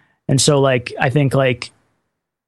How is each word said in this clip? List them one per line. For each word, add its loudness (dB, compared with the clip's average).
And 2
so, 2
like, 0
I 0
think, 0
like, -2